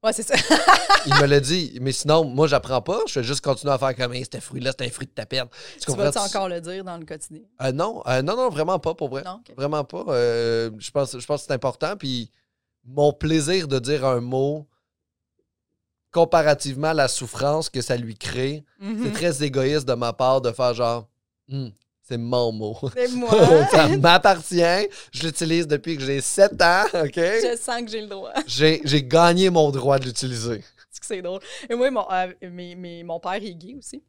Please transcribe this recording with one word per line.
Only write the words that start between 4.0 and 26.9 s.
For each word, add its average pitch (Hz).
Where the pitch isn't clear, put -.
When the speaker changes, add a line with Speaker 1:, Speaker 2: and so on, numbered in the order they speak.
Speaker 2:
Hey, 127
ce 113
fruit-là, 127
c'est 127
un 120
fruit -
de -
tapette. » 127
Tu -
Speaker 1:
Tu -
Speaker 2:
comprends ? 165
Speaker 1:
vas-tu 196
encore 196
le 170
dire 180
dans 180
le 165
quotidien ? 156
Speaker 2:
Euh, 131
non, 185
euh, 127
non, 170
non, 254
vraiment 156
pas, 160
pour 139
vrai. 131
Speaker 1:
Non, 180
ok. -
Speaker 2:
Vraiment 147
pas. -
Euh, 117
je -
pense, 139
je 123
pense 147
que -
c'est 143
important, 147
puis 127
mon 143
plaisir 156
de 135
dire 131
un 127
mot 135
comparativement 151
à 160
la 139
souffrance 139
que 131
ça 120
lui 113
crée, 139
Speaker 1:
Mhm. 208
Speaker 2:
c'est 135
très 147
égoïste 135
de 127
ma 120
part 131
de 120
faire 123
genre, 117
Hmm, 135
c'est 120
mon 120
mot. 110
Speaker 1:
C'est 247
Speaker 2:
<laughs> 247
Speaker 1:
moi. 214
Speaker 2:
Ça 156
m'appartient. 175
Je 131
l'utilise 165
depuis 151
que 135
j'ai 139
sept -
ans, 175